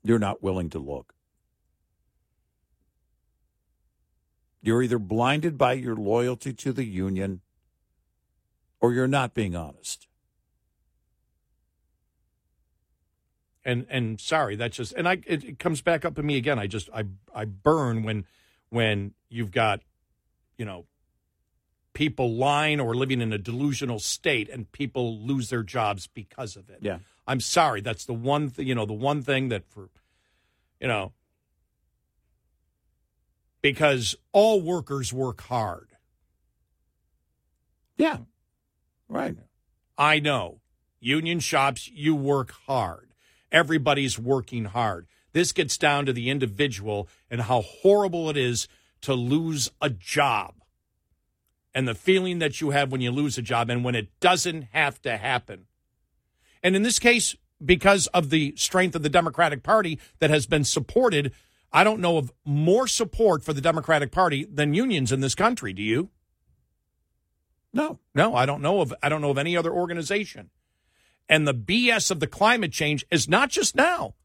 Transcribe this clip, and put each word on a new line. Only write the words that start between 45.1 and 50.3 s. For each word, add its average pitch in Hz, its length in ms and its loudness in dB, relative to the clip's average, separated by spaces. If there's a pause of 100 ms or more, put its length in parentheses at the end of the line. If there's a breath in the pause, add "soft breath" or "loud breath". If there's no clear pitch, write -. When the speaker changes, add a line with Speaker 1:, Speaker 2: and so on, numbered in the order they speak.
Speaker 2:
This 175 200 2
gets 160 260 -2
down 143 280 2
to 135 80 -2
the 120 160 -4
individual 107 800 -4 (220 soft breath)
and 120 120 -6
how 117 200 2
horrible 185 680 2
it 147 80 -2
is 123 300 -2 (340 soft breath)
to 135 120 -2
lose 139 560 -2 (120)
a 147 80 0
job 113 640 -2 (1160)